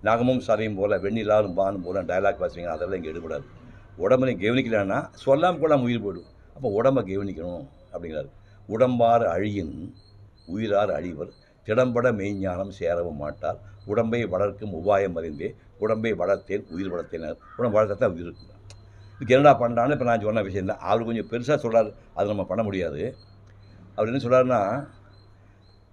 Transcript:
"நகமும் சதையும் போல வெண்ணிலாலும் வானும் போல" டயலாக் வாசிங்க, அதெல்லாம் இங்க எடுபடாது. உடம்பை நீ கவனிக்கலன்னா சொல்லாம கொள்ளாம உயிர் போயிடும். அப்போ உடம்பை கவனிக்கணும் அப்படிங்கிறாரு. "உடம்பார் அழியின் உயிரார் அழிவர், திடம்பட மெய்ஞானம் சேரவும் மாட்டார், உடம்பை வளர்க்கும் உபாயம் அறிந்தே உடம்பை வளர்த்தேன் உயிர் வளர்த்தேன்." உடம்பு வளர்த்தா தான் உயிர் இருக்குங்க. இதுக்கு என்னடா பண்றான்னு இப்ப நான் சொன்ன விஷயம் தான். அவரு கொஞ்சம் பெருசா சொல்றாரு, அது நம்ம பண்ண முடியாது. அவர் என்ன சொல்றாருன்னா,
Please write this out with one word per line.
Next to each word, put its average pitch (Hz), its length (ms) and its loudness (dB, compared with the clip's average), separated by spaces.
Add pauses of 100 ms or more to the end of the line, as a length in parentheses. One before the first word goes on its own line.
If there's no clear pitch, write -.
"நகமும் 120 380 2
சதையும் 107 380 -2
போல 101 200 2
வெண்ணிலாலும் 104 600 2
வானும் 98 260 0
போல" 92 180 -4
டயலாக் 90 400 0
வாசிங்க, 87 260 -6
அதெல்லாம் 87 300 -6
இங்க 80 120 -8
எடுபடாது. 80 360 -10 (500)
உடம்பை 127 320 4
நீ 120 120 -2
கவனிக்கலன்னா 110 580 0 (180)
சொல்லாம 156 440 2
கொள்ளாம 143 280 2
உயிர் 117 160 -2
போயிடும். 87 240 -8 (240)
அப்போ 131 180 -6
உடம்பை 120 340 4
கவனிக்கணும் 92 600 -6 (240)
அப்படிங்கிறாரு. 78 400 -10 (380)
"உடம்பார் 117 580 4
அழியின் 92 480 -2 (760)
உயிரார் 101 440 0
அழிவர், 82 400 -6 (360)
திடம்பட 120 440 2
மெய்ஞானம் 98 600 -4
சேரவும் 85 500 -4
மாட்டார், 73 360 -6 (280)
உடம்பை 113 400 0
வளர்க்கும் 98 480 -2
உபாயம் 95 420 2
அறிந்தே 82 320 -8 (300)
உடம்பை 110 340 0
வளர்த்தேன் 95 580 -2
உயிர் 92 220 -6
வளர்த்தேன்." 82 340 -8 (300)
உடம்பு 117 200 0
வளர்த்தா 104 200 4
தான் 101 180 0
உயிர் 85 140 -10
இருக்குங்க. - 280 -18 (560)
இதுக்கு 123 220 2
என்னடா 143 200 10
பண்றான்னு 120 400 2
இப்ப 139 100 -2
நான் 113 220 2
சொன்ன 107 160 0
விஷயம் 95 260 -4
தான். 104 120 -6
அவரு 117 240 0
கொஞ்சம் 113 240 -4
பெருசா 123 300 0
சொல்றாரு, 113 320 2 (240)
அது 104 160 0
நம்ம 101 140 -2
பண்ண 95 180 -2
முடியாது. 87 400 -2 (880)
அவர் 110 180 -2
என்ன 135 120 -2
சொல்றாருன்னா, 127 380 4 (1300)